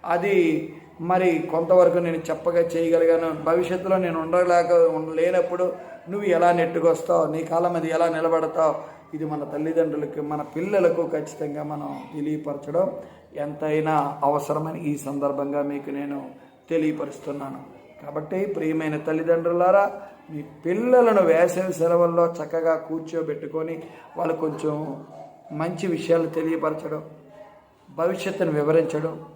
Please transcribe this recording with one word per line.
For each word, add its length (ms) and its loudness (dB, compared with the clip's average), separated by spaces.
అది 720 0
మరి 500 2
కొంతవరకు 480 6
నేను 180 -2
చెప్పగా 440 -2
చేయగలిగాను, 840 2
భవిష్యత్తులో 560 0
నేను 220 -2
ఉండలేక, 520 2
ఉండలేనప్పుడు 1000 2
నువ్వు 200 -4
ఎలా 240 4
నెట్టుకొస్తావు, 800 2
నీ 120 -4
కాళ్ళ 240 0
మీద 160 -2
ఎలా 240 0
నిలబడతావు, 680 0
ఇది 80 -4
మన 200 -4
తల్లిదండ్రులకి, 760 -2
మన 220 -4
పిల్లలకు 680 0
ఖచ్చితంగా 500 -6
మనం 400 -8
తెలియపరచడం 840 -4
ఎంతైనా 880 -2
అవసరమని 600 -2
ఈ 140 -2
సందర్భంగా 640 -2
మీకు 280 -6
నేను 400 -8
తెలియపరుస్తున్నాను. 880 -4
కాబట్టి 420 -4
ప్రియమైన 520 -2
తల్లిదండ్రులారా, 1000 2
మీ 120 -10
పిల్లలను 800 4
వేసవి 500 4
సెలవుల్లో 540 4
చక్కగా 480 0
కూర్చోబెట్టుకొని 1080 -6
వాళ్ళు 180 -2
కొంచెం 720 -4
మంచి 340 -4
విషయాలు 400 2
తెలియపరచడం, 800 -4
భవిష్యత్తును 600 -2
వివరించడం 720 0